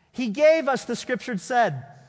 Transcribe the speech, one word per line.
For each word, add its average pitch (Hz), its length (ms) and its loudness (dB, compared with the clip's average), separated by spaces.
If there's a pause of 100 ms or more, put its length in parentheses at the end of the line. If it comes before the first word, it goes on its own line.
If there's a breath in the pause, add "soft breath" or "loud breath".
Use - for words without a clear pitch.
(120)
He 247 180 -6
gave 302 380 4
us, 262 180 -2
the 240 100 -6
scripture 240 420 -6
said, 202 480 0 (240 loud breath)